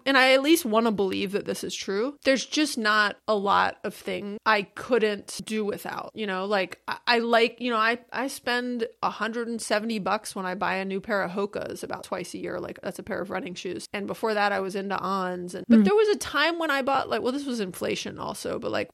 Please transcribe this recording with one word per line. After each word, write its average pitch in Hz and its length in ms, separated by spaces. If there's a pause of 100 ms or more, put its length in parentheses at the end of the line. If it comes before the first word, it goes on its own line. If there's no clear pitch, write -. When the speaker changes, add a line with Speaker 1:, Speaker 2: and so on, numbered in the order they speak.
Speaker 1:
and 269 120
I 262 160
at 269 80
least 320 240
wanna 226 260
believe 196 420
that 196 120
this 196 180
is 190 120
true, 226 480
there's 269 220
just 294 320
not 214 400 (100)
a 220 80
lot 190 480
of 196 100
things 202 520
I 214 180
couldn't 208 840
do 220 200
without, - 480
you 214 140
know? 190 180
Like, 196 420
I, 220 100 (100)
I 240 120
like, 233 400
you 247 120
know, 226 60
I, 226 220 (120)
I 254 160
spend 247 600 (140)
a - 80
hundred 226 380
and 233 140
seventy 220 380
bucks 196 360
when 190 100
I 180 100
buy 180 200
a 190 100
new 190 160
pair 202 220
of 175 80
Hoka's - 520
about - 200
twice - 300
a 196 40
year. 180 220
Like, - 220
that's - 180
a - 40
pair - 180
of 190 80
running 185 260
shoes. 180 380
And 202 140
before 214 260
that, 208 180
I 196 80
was 190 160
into 196 220
Ons. 180 580
And, - 120
but 226 120
Speaker 2:
Mm. 202 60
Speaker 1:
there 403 100
was 415 140
a 415 80
time 320 420
when 320 120
I 269 100
bought, 269 280
like, 226 120
well, 240 100
this 277 140
was 247 140
inflation - 600
also, - 400
but, - 120
like, 202 220